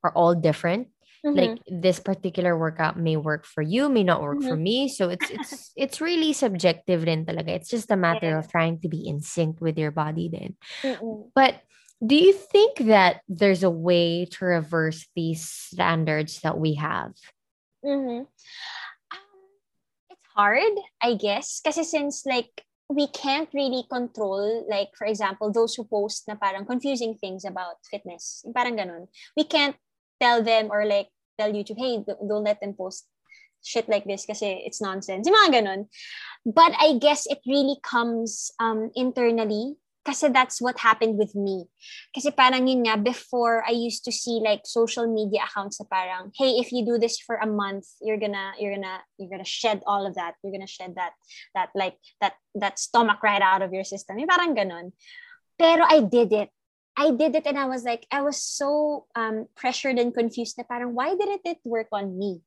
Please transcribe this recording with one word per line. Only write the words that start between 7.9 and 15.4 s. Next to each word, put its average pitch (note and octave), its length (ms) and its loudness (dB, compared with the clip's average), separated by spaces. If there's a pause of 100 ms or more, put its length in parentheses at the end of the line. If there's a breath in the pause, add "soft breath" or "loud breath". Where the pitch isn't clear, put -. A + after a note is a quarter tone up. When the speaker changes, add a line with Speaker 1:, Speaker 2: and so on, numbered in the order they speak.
Speaker 1:
a G#3 60 4
matter E3 380 0
Speaker 2:
Yeah. D#3 40 0
Speaker 1:
of D#3 120 -8
trying E3 300 0
to E3+ 80 -6
be D#3 180 -6
in D3 140 -6
sync D#3+ 400 -4
with D#3+ 180 -2
your D3+ 140 -2
body D#3+ 400 -4
then. - 240 -10 (260 loud breath)
Speaker 2:
Mm-mm. A3+ 520 -8
Speaker 1:
But C4+ 280 4 (420 soft breath)
do B3+ 120 6
you F#4 160 10
think G4+ 580 4
that F#3+ 380 8
there's F#3+ 340 4
a F#3+ 80 6
way E3+ 640 2
to - 100 -8
reverse D#3+ 720 0
these D#3+ 340 -4